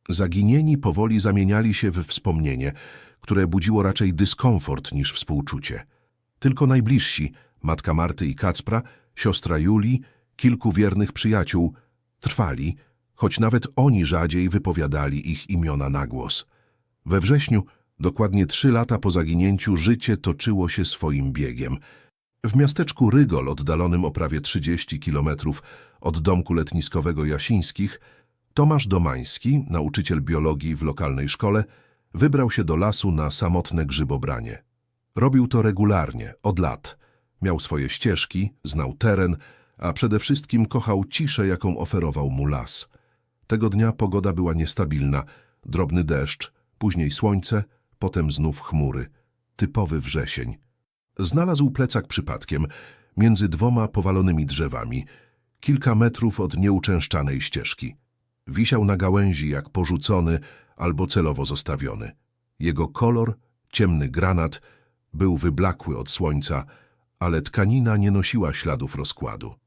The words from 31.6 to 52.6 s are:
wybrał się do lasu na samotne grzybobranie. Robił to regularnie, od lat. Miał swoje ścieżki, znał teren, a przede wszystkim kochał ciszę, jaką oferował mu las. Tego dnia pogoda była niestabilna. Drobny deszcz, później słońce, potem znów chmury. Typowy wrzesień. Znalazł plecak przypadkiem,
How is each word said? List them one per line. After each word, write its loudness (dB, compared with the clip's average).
wybrał 2
się -2
do 0
lasu 0
na 0
samotne -2
grzybobranie. -4
Robił 4
to 2
regularnie, 0
od 0
lat. -2
Miał 0
swoje -4
ścieżki, -2
znał -4
teren, 2
a -4
przede 0
wszystkim 0
kochał -2
ciszę, -2
jaką -2
oferował -2
mu 0
las. -4
Tego 0
dnia 2
pogoda 0
była 0
niestabilna. 0
Drobny 0
deszcz, -4
później 0
słońce, 0
potem -2
znów -2
chmury. -2
Typowy -2
wrzesień. -6
Znalazł 2
plecak -2
przypadkiem, -4